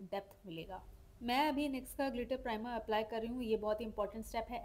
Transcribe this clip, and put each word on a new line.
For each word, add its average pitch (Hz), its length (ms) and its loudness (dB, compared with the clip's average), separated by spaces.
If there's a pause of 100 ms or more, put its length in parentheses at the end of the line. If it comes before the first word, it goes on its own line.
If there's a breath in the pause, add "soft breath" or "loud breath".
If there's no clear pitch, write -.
(120)
डेप्थ - 340 -6
मिलेगा। 175 360 -8 (400)
मैं 240 160 4 (100)
अभी 294 200 2
nyx 262 280 -4
का 277 120 2
ग्लिटर 240 280 0
प्राइमर 240 340 -2
अप्लाई 220 340 2
कर 226 160 -2
रही 226 100 -2
हूँ। 254 120 -2
ये 220 140 4
बहुत 214 240 2
ही 233 60 -2
इंपॉर्टेंट 214 380 -2
स्टेप 226 260 -2
है। 240 140 -4